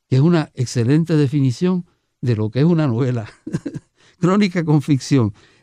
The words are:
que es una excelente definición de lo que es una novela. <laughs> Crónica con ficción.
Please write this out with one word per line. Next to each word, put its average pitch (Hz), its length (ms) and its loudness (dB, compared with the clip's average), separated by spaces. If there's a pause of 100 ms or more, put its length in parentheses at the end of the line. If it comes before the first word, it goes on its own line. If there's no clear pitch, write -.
que 131 100 0
es 135 40 4
una 165 320 2
excelente 147 640 0
definición 147 680 0 (360)
de 120 140 -2
lo 107 160 -4
que 127 80 -4
es 147 60 4
una 160 200 2
novela. 120 420 -2 (180)
<laughs> - 720 -12
Crónica 185 440 0
con 151 200 2
ficción. 131 500 0 (300)